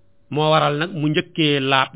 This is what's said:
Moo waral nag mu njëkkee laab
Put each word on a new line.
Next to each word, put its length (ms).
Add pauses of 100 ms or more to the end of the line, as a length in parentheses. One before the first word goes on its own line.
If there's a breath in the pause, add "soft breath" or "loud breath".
(300)
Moo 200
waral 280
nag 160
mu 140
njëkkee 520
laab 360